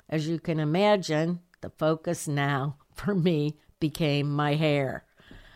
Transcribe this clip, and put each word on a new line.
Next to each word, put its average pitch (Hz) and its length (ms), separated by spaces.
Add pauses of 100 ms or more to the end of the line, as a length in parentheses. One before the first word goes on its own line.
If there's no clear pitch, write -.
As 156 180
you 165 120
can 160 200
imagine, 170 800 (220)
the - 80
focus 160 580
now 143 580
<laughs> - 80
for 202 220
me 151 420 (220)
became 143 500
my 147 260
hair. 147 500 (500)